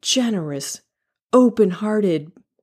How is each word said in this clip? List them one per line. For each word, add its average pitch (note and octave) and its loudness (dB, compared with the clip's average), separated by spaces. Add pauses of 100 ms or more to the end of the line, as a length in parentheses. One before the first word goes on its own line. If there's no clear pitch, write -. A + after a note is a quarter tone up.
generous, E3+ -4 (520)
open-hearted G#3 2 (320)